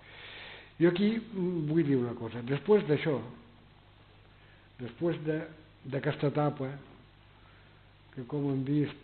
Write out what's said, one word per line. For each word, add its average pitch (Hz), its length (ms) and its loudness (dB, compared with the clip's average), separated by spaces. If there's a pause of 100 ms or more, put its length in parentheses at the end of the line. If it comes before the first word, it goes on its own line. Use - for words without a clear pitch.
(800)
Jo 165 100 8
aquí, 208 260 4
mm, 180 540 -2
vull 160 180 4
dir 139 80 4
una 120 180 0
cosa. 117 280 -8
Després 143 420 4
d'això, 143 380 0 (1600)
després 147 440 -2
de, 156 160 0 (460)
d'aquesta 139 420 -2
etapa, 147 400 0 (1500)
que 127 140 -10
com 143 240 -2
hem 135 120 0
vist 143 400 0